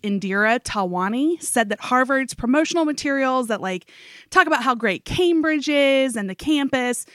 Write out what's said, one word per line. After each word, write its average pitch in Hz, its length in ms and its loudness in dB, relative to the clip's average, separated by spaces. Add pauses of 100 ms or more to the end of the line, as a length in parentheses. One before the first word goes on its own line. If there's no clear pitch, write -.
Indira 202 600 0
Talwani 208 800 -2
said 226 280 -2
that 208 100 -6
Harvard's 262 540 0
promotional 311 500 0
materials 269 640 -2
that, 208 140 -4
like, 185 280 -8 (380)
talk 359 180 4
about 269 160 2
how 254 120 2
great 214 320 -2
Cambridge 311 640 2
is 269 460 2
and 202 120 -4
the 190 60 -8
campus, 269 800 0